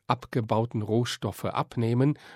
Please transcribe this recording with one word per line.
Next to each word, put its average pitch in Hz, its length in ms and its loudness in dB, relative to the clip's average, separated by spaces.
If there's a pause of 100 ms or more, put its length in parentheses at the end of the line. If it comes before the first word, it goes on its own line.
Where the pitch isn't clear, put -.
abgebauten 113 760 0
Rohstoffe 110 640 -2
abnehmen 123 720 0 (200)